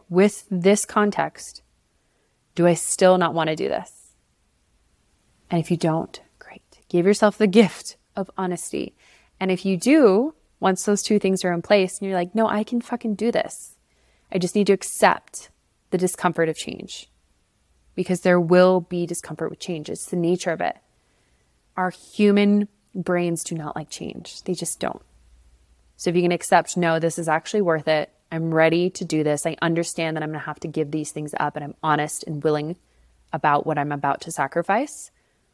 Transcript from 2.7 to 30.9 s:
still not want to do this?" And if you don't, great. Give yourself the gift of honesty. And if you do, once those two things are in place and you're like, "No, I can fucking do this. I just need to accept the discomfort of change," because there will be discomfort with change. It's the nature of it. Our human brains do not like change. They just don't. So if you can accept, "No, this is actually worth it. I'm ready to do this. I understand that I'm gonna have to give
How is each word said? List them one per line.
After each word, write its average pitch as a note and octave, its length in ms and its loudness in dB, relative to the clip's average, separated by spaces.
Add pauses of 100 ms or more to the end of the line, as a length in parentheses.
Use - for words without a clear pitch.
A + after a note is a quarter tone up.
still F#3 420 4
not F3 160 0
want D#3+ 160 -2
to D#3+ 80 -2
do - 120 -2
this?" - 460 -8 (1400)
And F3 100 0
if D#3+ 100 -4
you F3 60 2
don't, D#3+ 440 -2 (180)
great. - 500 -20
Give F3 160 2
yourself G3+ 320 4
the A3 100 4
gift F#3+ 500 2 (200)
of G3 220 -8
honesty. F3+ 560 -6 (440)
And F#3+ 120 -2
if F#3 160 -2
you F#3+ 100 0
do, B3 580 4 (240)
once F#3 260 0
those G#3 180 0
two G#3 160 2
things F#3+ 260 0
are F3+ 80 0
in E3+ 80 -2
place F#3 380 2
and G3 100 -8
you're F#3+ 80 -2
like, F3+ 180 -2
"No, A3 140 2
I G#3+ 160 -2
can A#3+ 160 -4
fucking A3+ 360 -6
do A3+ 140 0
this. - 460 -6 (560)
I F#3+ 60 -2
just F3+ 160 -2
need G#3 140 2
to G3 40 6
accept - 800 -2 (400)
the F#3 80 0
discomfort F3 500 0
of D#3 80 -6
change," - 540 -14 (840)
because F#3 280 -4
there F3+ 180 4
will F3+ 400 6
be F3 260 -4
discomfort E3 440 -8
with D#3+ 100 -14
change. D#3+ 300 -10
It's - 160 -10
the F#3 100 -4
nature F3 340 0
of E3 120 -4
it. - 160 -4 (960)
Our F#3 140 0
human G#3 800 2 (260)
brains F3 500 -2
do - 100 -8
not D3+ 220 -10
like D#3 140 -10
change. - 540 -14
They F#3 100 -4
just - 260 -8
don't. - 220 -6 (960)
So - 140 -4
if E3 60 -2
you F3+ 60 4
can F3 100 2
accept, E3+ 440 2
"No, E3 220 2
this D#3+ 200 -2
is E3 100 -4
actually D#3+ 340 0
worth D#3+ 240 0
it. D#3 240 0 (220)
I'm E3 220 -2
ready E3 360 4
to - 140 -8
do D#3 180 0
this. D3 220 0
I D#3+ 160 -4
understand E3 560 -2
that D#3 60 -6
I'm D#3 80 -6
gonna D#3 100 -8
have D3+ 200 -10
to E3 80 -8
give D3+ 220 -4